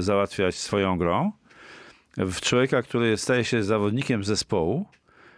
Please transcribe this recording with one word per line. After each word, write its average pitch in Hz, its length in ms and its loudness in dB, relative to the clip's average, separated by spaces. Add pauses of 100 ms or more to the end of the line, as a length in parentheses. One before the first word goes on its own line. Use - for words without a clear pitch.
załatwiać 98 540 0
swoją 95 420 0
grą, 92 340 0 (840)
w 92 240 -2
człowieka, 123 400 2
który 117 360 0
staje 123 260 0
się 113 200 0
zawodnikiem 107 600 0
zespołu, 104 600 -2 (520)